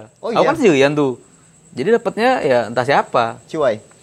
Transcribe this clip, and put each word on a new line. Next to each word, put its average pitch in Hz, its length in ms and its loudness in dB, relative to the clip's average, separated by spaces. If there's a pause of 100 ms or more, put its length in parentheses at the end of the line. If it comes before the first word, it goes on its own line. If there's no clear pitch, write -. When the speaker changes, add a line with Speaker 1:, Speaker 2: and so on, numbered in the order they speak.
(180)
Speaker 1:
Oh, 214 140 -10
Speaker 2:
Aku - 20 -6
Speaker 1:
iya? 180 140 2
Speaker 2:
kan 285 80 0
sendirian 151 400 2
tuh. 143 180 0 (640)
Jadi 139 160 -4
dapetnya 233 480 0
ya 127 260 2
entah 120 220 -4
siapa. 139 580 -2
Speaker 1:
Ciwai? 127 380 -2 (200)